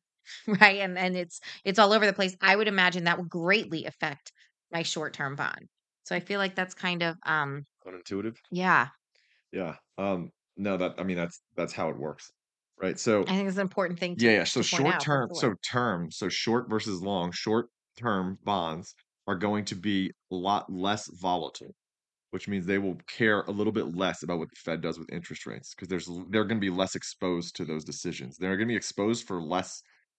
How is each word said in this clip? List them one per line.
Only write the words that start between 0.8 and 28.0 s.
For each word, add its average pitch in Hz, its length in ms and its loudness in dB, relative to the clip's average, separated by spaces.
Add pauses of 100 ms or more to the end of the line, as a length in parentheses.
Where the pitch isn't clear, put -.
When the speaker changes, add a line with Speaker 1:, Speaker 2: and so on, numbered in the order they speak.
Speaker 1:
And, 185 180 -2
and 185 180 0
it's, 175 240 -6 (240)
it's 190 140 4
all 208 140 10
over 214 140 8
the 196 80 6
place. 185 260 0
I 190 160 8
would 208 120 4
imagine 180 360 4
that 170 140 2
would 175 120 -8
greatly 175 560 0
affect - 460 -8 (400)
my 165 100 -2
short-term 147 540 -6
bond. - 320 -6 (360)
So 180 120 -4
I 175 40 -2
feel 202 180 -4
like 190 160 0
that's 185 200 -4
kind 175 280 -2
of, 165 140 0 (100)
um, 143 380 -2 (220)
Speaker 2:
Unintuitive? 101 500 -6 (140)
Speaker 1:
Yeah. 175 380 4 (640)
Speaker 2:
Yeah. 87 240 -6 (220)
Um, 95 320 -2 (260)
no, 98 200 0
that, 90 220 0
I 85 60 -4
mean, 92 120 0
that's, 85 260 -4 (140)
that's 85 160 -2
how 85 180 -2
it 65 80 -8
works, 73 320 -10 (480)
right? 92 200 -2
So 107 280 4
Speaker 1:
I 190 100 0
think 196 120 0
it's 185 80 -4
an 202 60 0
important 185 360 -2
thing 175 180 -4
Speaker 2:
Yeah, 117 140 6
Speaker 1:
to, 107 80 8
Speaker 2:
yeah. 85 60 2
So - 180 0
Speaker 1:
to - 60 0
point 135 180 2
out, 156 220 2
for 147 80 4
Speaker 2:
short-term, 123 120 0
Speaker 1:
sure. 170 120 -8
Speaker 2:
so 117 220 2
term, 101 480 -2
so - 180 -4
short 117 400 0
versus 107 340 -2
long, 92 300 0
short-term 107 1120 -2
bonds 87 500 -2 (320)
are 98 100 -2
going 104 300 0
to - 100 -6
be 95 340 0 (200)
a 92 40 -4
lot 92 380 0
less 98 360 -2
volatile, 87 640 -4 (560)
which - 180 -8
means 98 180 -2
they 98 120 2
will 95 180 -2 (100)
care 107 360 2
a - 80 -8
little 104 220 0
bit 95 220 -2
less 90 280 0
about 87 160 -4
what 78 120 -6
the - 60 -20
Fed 82 260 -6
does 82 160 -4
with 82 140 -14
interest 85 340 -12
rates - 280 -14
'cause 92 140 -14
there's 85 200 -6
l-, 87 220 -10
they're 107 160 2
gonna 107 140 -2
be 98 100 0
less 95 240 -2
exposed 87 640 -6
to 92 80 -6
those 78 200 -6
decisions. 73 540 -8